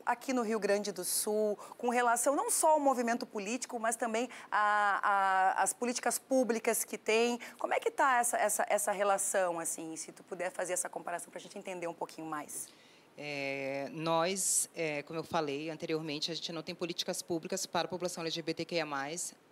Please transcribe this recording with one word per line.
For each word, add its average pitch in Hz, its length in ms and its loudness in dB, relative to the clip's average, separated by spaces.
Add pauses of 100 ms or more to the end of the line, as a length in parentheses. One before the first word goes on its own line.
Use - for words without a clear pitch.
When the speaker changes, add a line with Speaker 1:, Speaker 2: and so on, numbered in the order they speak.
Speaker 1:
aqui 247 260 -2
no 254 100 2
Rio 220 160 0
Grande 202 360 0
do 175 100 -6
Sul, 214 560 0 (180)
com 247 120 -2
relação 240 440 4
não 415 160 0
só 339 200 4
ao 311 100 8
movimento 254 460 2
político, 226 520 -4
mas 233 200 0
também 233 320 0 (200)
a, 208 540 4
a, 190 600 4
as - 100 2
políticas 240 440 -2
públicas 233 680 2
que 214 120 -8
tem. 233 400 4 (220)
Como - 140 -2
é 539 80 2
que 453 100 0
tá 269 260 4
essa, 240 200 2
essa, - 320 2
essa 208 240 2
relação, 196 640 2
assim, 160 380 -6
se - 160 -10
tu - 100 -20
puder 180 260 -4
fazer 180 220 -4
essa 180 160 0
comparação 170 420 -8
pra 175 120 -12
gente 180 160 -14
entender 180 300 -6
um 165 60 -4
pouquinho 165 320 -8
mais? 156 440 -8 (480)
Speaker 2:
É, 139 720 -4
nós, 165 840 0
é, 151 300 -2
como 165 160 -8
eu 156 60 -4
falei 151 440 -2
anteriormente, 156 640 -4
a - 20 -6
gente - 200 -8
não 160 100 -6
tem 175 100 -10
políticas 170 480 -4
públicas 180 440 -4
para 165 200 -2
a - 40 -8
população 175 340 -6
L 160 80 -4
G 165 100 -4
B 160 120 -2
T 165 100 -6
Q 175 120 -6
I 170 40 0
A 156 60 0
mais 147 480 -6 (180)